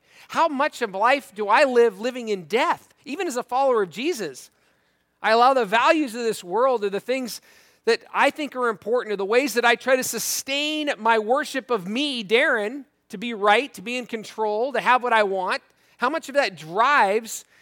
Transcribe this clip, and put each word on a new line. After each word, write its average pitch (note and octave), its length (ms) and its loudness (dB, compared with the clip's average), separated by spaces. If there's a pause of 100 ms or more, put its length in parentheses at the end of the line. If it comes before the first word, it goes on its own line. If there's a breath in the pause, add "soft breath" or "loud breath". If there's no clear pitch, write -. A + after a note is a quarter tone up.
(300 loud breath)
How D4+ 180 0
much D4 340 -2
of G#3 120 -6
life A#3 420 2
do G#3 140 -4
I C4+ 160 6
live A#3 340 4
living A#3+ 300 -6
in F#3+ 160 -4
death, B3+ 480 -2 (100)
even F4+ 240 -6
as B3 80 -6
a A#3+ 80 -4
follower B3+ 380 2
of F#3 80 -2
Jesus?" G3+ 600 -8 (720)
I G#3 100 2
allow A#3+ 220 6
the B3 120 2
values B3+ 500 2
of A#3+ 60 -6
this A3+ 200 -4
world G#3+ 440 0
or G3 40 0
the F#3+ 120 -6
things B3+ 400 -6 (440 soft breath)
that A#3 180 0 (100)
I B3+ 160 2
think C#4 260 -8
are B3 140 -2
important G#3+ 440 -4
or G3 40 -6
the G3 80 -4
ways A#3 300 0
that A#3+ 100 0
I A#3+ 100 4
try C4 220 0
to B3+ 60 0
sustain D4 920 -4
my A3+ 220 2
worship C4 500 -2
of G#3 160 -2
me, B3 380 -4
Darren, A#3+ 600 0 (240)
to G#3+ 80 -14
be A#3 160 -6
right, G#3 400 2
to F#3 80 -16
be A#3+ 160 -6
in B3 80 -6
control, A3 680 -4
to A#3 80 -2
have A#3 240 2
what A#3+ 80 0
I A3 120 4
want. F#3+ 400 -2 (340 soft breath)
How A#3+ 120 0
much D#4+ 200 -6
of C4 60 -4
that A3 200 0
drives G#3+ 880 0 (180 soft breath)